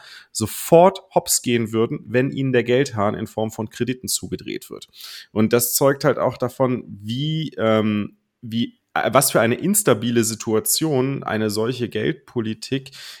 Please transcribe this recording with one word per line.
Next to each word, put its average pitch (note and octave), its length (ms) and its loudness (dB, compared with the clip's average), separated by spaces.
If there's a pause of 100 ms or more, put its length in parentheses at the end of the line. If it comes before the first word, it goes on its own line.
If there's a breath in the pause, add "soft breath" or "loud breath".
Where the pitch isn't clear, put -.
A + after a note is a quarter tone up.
(320 loud breath)
sofort F3 720 4 (140)
hops - 260 0
gehen A#2 300 0
würden, A2+ 240 0 (100)
wenn B2+ 240 0
ihnen C3+ 240 -2
der A#2+ 100 4
Geldhahn A#2+ 520 0
in G#2+ 100 -6
Form A2 240 -4
von A2 220 -8
Krediten B2 360 -4
zugedreht - 640 -8
wird. - 200 -16 (420 loud breath)
Und A2 220 2
das A#2+ 200 2
zeugt C3+ 300 2
halt C#3+ 160 2
auch A#2 180 -2
davon, B2+ 500 -2
wie, C3+ 680 -6
ähm, G#2+ 600 2 (240)
wie, A#2 340 -4 (180)
äh, A2 200 0
was - 180 4
für - 80 2
eine A2+ 160 4
instabile A#2+ 680 2
Situation B2+ 1000 -2
eine G#2+ 260 -2
solche A2+ 400 -2
Geldpolitik, B2 1040 -4 (280 loud breath)